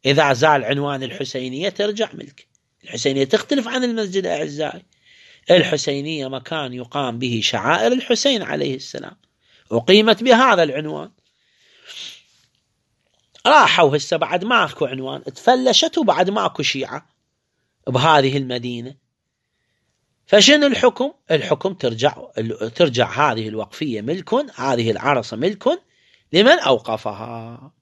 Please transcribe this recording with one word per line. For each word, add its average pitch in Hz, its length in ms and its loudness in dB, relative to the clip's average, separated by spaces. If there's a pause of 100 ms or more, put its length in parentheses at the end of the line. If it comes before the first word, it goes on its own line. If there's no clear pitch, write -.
إذا 139 280 4
زال 139 300 2
عنوان 139 400 -4
الحسينية 135 680 -8
ترجع 208 440 -4
ملك. - 340 -20 (360)
الحسينية 135 400 -2
تختلف 220 440 0
عن 254 160 -4
المسجد 202 420 -4
الأعزائي. 156 600 -6 (680)
الحسينية 147 760 0
مكان 131 460 -8
يقام 123 460 -6
به 120 240 -2
شعائر 165 480 0
الحسين 247 520 -2
عليه 143 320 -4
السلام، - 400 -14 (560)
أقيمت 214 520 4
بهذا 233 400 6
العنوان. 151 480 -4 (2250)
راحوا 180 520 4
هسه 160 200 -2
بعد 170 260 -2
ماكو 202 420 0
عنوان، 131 380 -10
تفلشت 254 760 2
وبعد 185 320 2
ماكو 196 340 -2
شيعة 131 460 -6 (800)
بهذه 139 500 2
المدينة، 123 580 -8 (1300)
فشنو 277 420 6
الحكم؟ 254 440 2 (200)
الحكم 151 420 -2
ترجع، 123 420 -2 (600)
ترجع 127 560 2
هذه 110 160 -6
الوقفية 107 540 -8
ملكٌ، 175 320 -6 (220)
هذه 123 360 0
العرصة 117 460 -2
ملكٌ 202 300 -2 (680)
لمن 247 260 6
أوقفها. 117 1120 -6 (100)